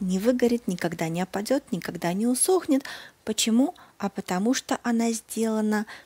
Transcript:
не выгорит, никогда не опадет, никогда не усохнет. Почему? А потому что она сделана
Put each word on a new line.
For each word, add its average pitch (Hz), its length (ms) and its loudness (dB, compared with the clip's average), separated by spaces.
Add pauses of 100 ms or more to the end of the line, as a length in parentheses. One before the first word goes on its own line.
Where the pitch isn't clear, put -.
не 185 180 0
выгорит, 240 480 2
никогда 170 400 -2
не 165 140 -2
опадет, 220 500 -2
никогда 175 400 -4
не 208 160 0
усохнет. 277 560 2 (400)
Почему? 233 500 2 (260)
А 202 100 -4
потому 196 440 -2
что - 300 -4
она 233 300 0
сделана 214 720 -2 (200)